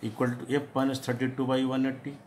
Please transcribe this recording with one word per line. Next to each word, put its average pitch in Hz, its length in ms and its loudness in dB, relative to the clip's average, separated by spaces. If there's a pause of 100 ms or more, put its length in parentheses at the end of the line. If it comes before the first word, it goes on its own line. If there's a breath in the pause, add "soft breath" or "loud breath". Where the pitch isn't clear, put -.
इक्वल 120 280 0
टू 123 220 -2
एफ़ 143 220 -2
माइनस 131 320 0
थर्टी 127 200 0
टू 131 180 -2
बाई 131 180 4
वन 131 220 2
एट्टी, 135 240 -4 (160)